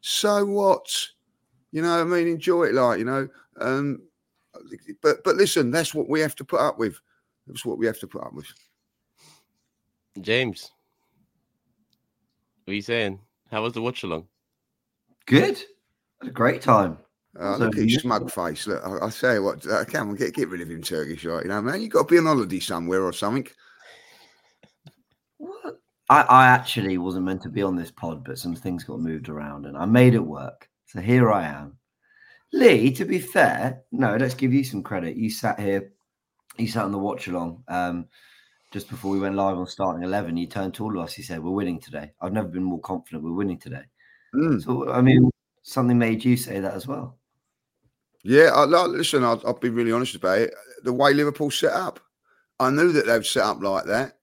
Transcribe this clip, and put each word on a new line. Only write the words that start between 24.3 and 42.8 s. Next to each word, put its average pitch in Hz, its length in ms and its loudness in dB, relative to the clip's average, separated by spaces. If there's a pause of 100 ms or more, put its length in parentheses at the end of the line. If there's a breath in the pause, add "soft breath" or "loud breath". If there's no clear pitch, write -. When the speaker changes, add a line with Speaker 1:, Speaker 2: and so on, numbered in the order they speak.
Speaker 3:
What? 370 420 -14 (280)
I, 143 140 6
I 127 260 8
actually 113 500 2
wasn't 92 260 -4
meant 92 180 -4
to - 60 -12
be - 140 -4
on 92 140 0
this 85 160 -8
pod, 80 320 -10
but 78 140 -12
some 85 180 -8
things 90 260 -8
got - 160 -12
moved 80 300 -8
around 73 380 -12
and 69 100 -14
I 80 80 -6
made 120 300 8
it 113 40 4
work. 73 500 -8 (180)
So - 140 -12
here 117 300 4
I 98 140 2
am. 71 340 -12 (760 soft breath)
Lee, 143 420 6
to - 100 -4
be 156 160 -2
fair, 127 720 0
no, 110 240 0
let's 127 180 0
give 127 180 0
you 135 120 2
some 104 180 -8
credit. 87 340 -6
You 110 140 -4
sat 107 300 -4
here, 98 320 -2 (640)
you 117 100 -2
sat 110 180 -2
on 98 60 -4
the 101 80 -4
watch 98 300 -6
along, 85 400 -8
um, 87 380 -4 (640 soft breath)
just 101 160 -12
before - 240 -6
we 98 80 0
went 98 160 -2
live 98 200 0
on 90 120 -6
Starting 87 340 -4
Eleven, 90 340 -4
you 85 120 -4
turned 95 260 -6
to 110 100 -8
all 107 140 -6
of 82 60 -6
us, 80 120 -14
you - 80 -16
said, 82 180 -10
"We're 85 80 -6
winning 92 300 -4
today. 73 400 -14
I've 92 120 -6
never 107 160 -4
been 90 160 -6
more 90 160 -4